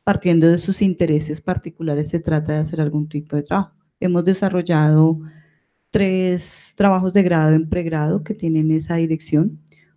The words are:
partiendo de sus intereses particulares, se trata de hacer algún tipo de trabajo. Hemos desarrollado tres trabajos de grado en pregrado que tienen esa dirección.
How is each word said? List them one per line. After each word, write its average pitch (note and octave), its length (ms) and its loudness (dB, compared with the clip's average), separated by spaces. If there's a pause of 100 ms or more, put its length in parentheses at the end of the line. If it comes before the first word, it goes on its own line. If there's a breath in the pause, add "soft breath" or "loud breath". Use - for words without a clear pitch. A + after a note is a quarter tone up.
partiendo E3+ 440 2
de E3+ 100 6
sus F#3+ 240 -6
intereses D#3 600 0
particulares, D#3 680 -4
se E3+ 100 -4
trata D#3 340 -2
de D3+ 60 0
hacer D#3 220 -4
algún D3+ 260 -2
tipo D3 280 -8
de D3 80 -2
trabajo. F#3+ 300 -4 (260)
Hemos F3 260 0
desarrollado D#3+ 960 2 (720 loud breath)
tres F#3 840 -2
trabajos F#3+ 380 2
de G3+ 80 4
grado D#3+ 320 4
en D#3+ 160 2
pregrado D#3+ 540 -2
que G#3+ 100 -8
tienen D#3+ 380 0
esa D#3 240 -2
dirección. D#3+ 640 -2 (360 soft breath)